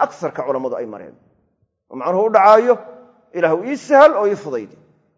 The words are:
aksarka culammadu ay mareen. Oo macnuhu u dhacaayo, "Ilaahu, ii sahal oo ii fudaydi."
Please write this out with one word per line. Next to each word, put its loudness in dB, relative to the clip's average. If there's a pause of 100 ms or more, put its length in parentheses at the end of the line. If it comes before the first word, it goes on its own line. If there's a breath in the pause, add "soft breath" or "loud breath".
aksarka -6
culammadu -6
ay -10
mareen. -18 (760)
Oo -18
macnuhu -2
u -2
dhacaayo, 4 (600)
"Ilaahu, -2
ii -6
sahal 4
oo -2
ii -2
fudaydi." -10 (420)